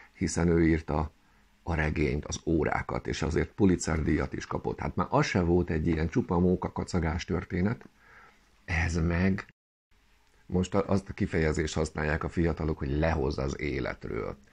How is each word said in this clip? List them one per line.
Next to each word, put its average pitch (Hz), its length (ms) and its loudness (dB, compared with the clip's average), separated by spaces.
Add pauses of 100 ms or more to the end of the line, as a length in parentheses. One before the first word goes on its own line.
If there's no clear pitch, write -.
(140)
hiszen 85 340 0
ő 85 200 6
írta 80 440 0 (580)
a 85 60 -2
regényt, 76 500 0
az - 200 -8
Órákat, - 640 0
és 62 140 -4
azért - 280 0
Pulitzer 82 540 2
díjat 73 300 0
is - 120 -8
kapott. - 340 -6
Hát - 160 -6
már 95 140 -2
az 143 160 2
se - 160 0
volt 87 280 4
egy 80 180 0
ilyen 80 220 0
csupa - 300 0
móka 90 320 2
kacagás 82 540 -2
történet, 90 600 -2 (800)
ez 82 300 0
meg, 87 580 0 (920)
most 90 300 0
a, 98 140 2
azt 95 200 0
a - 40 -10
kifejezést 78 600 0
használják 78 500 0
a 85 60 -4
fiatalok, 82 480 0
hogy 69 120 -6
lehoz 73 480 0
az 67 220 -4
életről. 57 800 -6 (160)